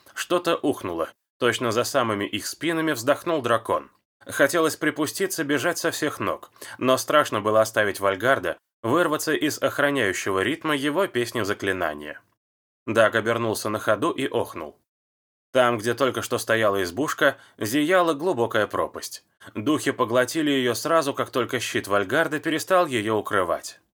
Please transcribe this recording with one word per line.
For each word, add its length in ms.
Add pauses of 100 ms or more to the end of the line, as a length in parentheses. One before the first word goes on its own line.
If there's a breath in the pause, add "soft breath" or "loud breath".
(140)
Что-то 440
ухнуло. 520 (300)
Точно 320
за 120
самыми 420
их 200
спинами 460
вздохнул 500
дракон. 480 (360)
Хотелось 500
припуститься, 680
бежать 360
со 120
всех 280
ног, 320 (260 loud breath)
но 200
страшно 440
было 200
оставить 380
Вальгарда, 580 (260)
вырваться 500
из 280
охраняющего 800
ритма 340
его 320
песни 340
заклинания. 800 (640)
Даг 300
обернулся 540
на 100
ходу 320
и 160
охнул. 500 (760)
Там, 280
где 160
только 260
что 160
стояла 460
избушка, 540 (200 loud breath)
зияла 560
глубокая 540
пропасть. 580 (300 loud breath)
Духи 360
поглотили 600
ее 240
сразу, 400
как 160
только 280
щит 280
Вальгарда 520
перестал 460
ее 300
укрывать. 640 (160)